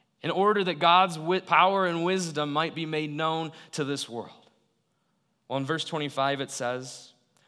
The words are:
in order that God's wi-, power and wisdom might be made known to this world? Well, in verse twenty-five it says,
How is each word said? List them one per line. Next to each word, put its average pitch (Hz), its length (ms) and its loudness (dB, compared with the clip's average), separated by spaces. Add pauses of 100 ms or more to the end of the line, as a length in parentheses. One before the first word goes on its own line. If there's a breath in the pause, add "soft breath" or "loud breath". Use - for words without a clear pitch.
(220 soft breath)
in 156 80 -2
order 202 340 4
that 175 140 -2
God's 175 380 6
wi-, 170 240 -2
power 185 460 4
and 170 180 0
wisdom 165 480 -2
might 156 220 -2
be 165 100 -6
made 156 280 -4
known 160 400 -2 (200 loud breath)
to 156 120 -4
this 139 240 -6
world? 113 220 -10 (1160)
Well, 127 100 -4
in 135 60 -4
verse 156 200 -4
twenty-five 139 560 -2
it 131 100 -8
says, 127 600 -8 (360 soft breath)